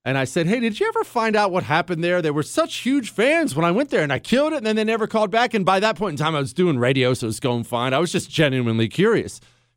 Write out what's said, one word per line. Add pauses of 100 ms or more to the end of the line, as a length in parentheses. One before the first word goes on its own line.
And
I
said,
"Hey,
did
you
ever
find
out
what
happened
there?
They
were
such
huge
fans
when
I
went
there,
and
I
killed
it,
and
then
they
never
called
back."
And
by
that
point
in
time,
I
was
doing
radio,
so
it
was
going
fine.
I
was
just
genuinely
curious. (360)